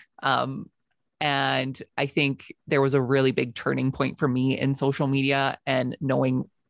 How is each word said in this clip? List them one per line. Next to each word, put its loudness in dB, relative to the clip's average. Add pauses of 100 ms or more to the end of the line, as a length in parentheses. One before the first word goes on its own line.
(220)
Um, -2 (500)
and 0 (160)
I 0
think -2 (140)
there 4
was 2
a 4
really 2
big -2
turning -2
point -4
for 2
me 0
in 0
social 0
media 0
and -2
knowing 0 (220)